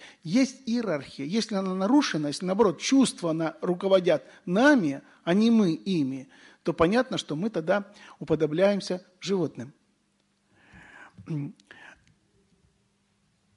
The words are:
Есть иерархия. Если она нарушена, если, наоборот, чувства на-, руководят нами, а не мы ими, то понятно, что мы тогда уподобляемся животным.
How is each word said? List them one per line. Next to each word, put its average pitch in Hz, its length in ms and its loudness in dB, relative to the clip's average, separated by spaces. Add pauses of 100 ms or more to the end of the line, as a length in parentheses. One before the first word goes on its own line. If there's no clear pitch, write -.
(220)
Есть 247 440 0
иерархия. 175 600 -6
Если 208 300 -4
она 190 180 -4
нарушена, 185 540 0
если, 160 180 -6
наоборот, 196 340 2
чувства 233 520 2
на-, 160 280 -4
руководят 180 640 2 (220)
нами, 190 560 2 (220)
а 170 100 2
не 220 160 4
мы 214 240 4
ими, 135 540 -4 (340)
то 170 100 -2
понятно, 196 460 0
что - 160 -8
мы 190 160 -4
тогда 190 420 -2 (280)
уподобляемся 175 840 0 (160)
животным. 151 520 -4 (3750)